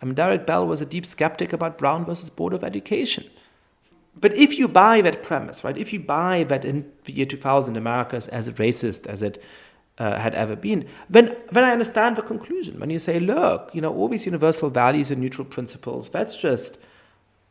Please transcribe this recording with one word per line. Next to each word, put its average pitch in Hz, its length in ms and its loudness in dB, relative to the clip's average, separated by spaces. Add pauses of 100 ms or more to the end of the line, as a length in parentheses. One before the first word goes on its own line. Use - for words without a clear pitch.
I 131 40 -6
mean, 131 80 -4
Derek 175 320 0
Bell 175 200 2
was 160 140 -2
a 147 60 -6
deep 170 200 -8
skeptic - 460 -2
about 165 260 -6
Brown 156 260 0
versus 170 260 -8
Board 175 220 -4
of 180 120 -4
Education. 202 600 -4 (880)
But 208 220 2
if 285 220 6
you 254 100 4
buy 208 320 8
that 165 220 2
premise, - 420 -6
right, 139 120 -4
if 151 160 -8
you 208 60 -6
buy 165 460 0
that 135 220 -2
in 143 240 -4 (140)
the 139 80 -14
year 139 120 -2
two 139 140 -8
thousand, 131 400 2
America 120 360 -2
is 117 140 -8
as 117 220 -6
racist 113 560 0
as 104 160 -8
it, 101 200 -6 (540)
uh, 104 220 -2
had 113 160 -2
ever 107 200 -2
been, 196 320 -4 (220)
then, 226 260 8 (160)
then 240 140 4
I 247 80 4
understand 226 440 0
the 214 60 -4
conclusion. 294 560 -8
When 151 120 -6
you 160 80 -2
say, 170 220 -2
"Look, 240 540 0
you 165 60 -4
know, 156 140 -2
all 202 140 0
these 226 180 -4
universal 160 420 0
values 131 420 2
and 127 100 -2
neutral 131 260 -6
principles, 123 640 -10
that's 202 260 -4
just 127 420 -2 (720)